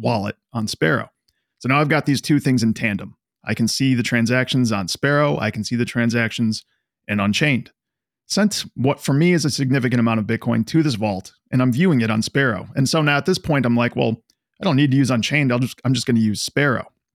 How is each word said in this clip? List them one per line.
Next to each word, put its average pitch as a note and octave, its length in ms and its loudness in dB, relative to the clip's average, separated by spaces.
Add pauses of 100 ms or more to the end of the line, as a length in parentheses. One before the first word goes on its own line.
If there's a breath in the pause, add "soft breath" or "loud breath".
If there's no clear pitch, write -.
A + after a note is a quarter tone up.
wallet A2 360 -2 (160)
on A2+ 140 -4
Sparrow. C3+ 420 -2 (520)
So B2 80 -6
now C#3 120 2
I've D3+ 80 0
got D3 180 0
these C#3 140 0
two D3 200 2
things B2+ 220 0
in A2 120 0
tandem. G2+ 420 -6 (280)
I A2 100 -4
can A2+ 140 -2
see C3 260 0
the A#2+ 80 0
transactions B2 680 0
on F#2+ 160 -4
Sparrow. C#3+ 500 0
I G#2+ 140 -2
can G#2+ 100 -8
see A#2+ 140 -6
the A#2 80 0
transactions A#2 800 -2 (420)
in G#2 140 -2
Unchained. A#2 500 0 (560)
Sent - 380 -2 (100)
what C3+ 260 -2
for - 120 -2
me E3 200 4
is E3 120 2
a D3+ 60 0
significant B2+ 500 0
amount A2+ 180 2
of G#2 80 -2
Bitcoin A2+ 400 -2
to D#3+ 160 2
this D3 120 0
vault, G2+ 380 -6 (200)
and B2+ 100 2
I'm B2+ 100 2
viewing D3 280 4
it A2+ 100 0
on A2 100 0
Sparrow. A2 540 -2
And C3 140 0
so D#3+ 120 0
now D3 160 2
at C#3+ 100 -2
this F3+ 120 2
point, C#3 260 0
I'm A#2+ 120 2
like, A#2+ 180 0
"Well, A#2 280 0 (380)
I - 40 -10
don't D3+ 120 2
need C#3 140 4
to C3 60 2
use C#3 140 2
Unchained. B2+ 420 0
I'll B2 80 2
just, B2+ 240 -4
I'm C3 100 2
just A#2 120 -4
gonna A#2+ 140 4
use G#2+ 220 0
Sparrow." C3 480 -2 (240)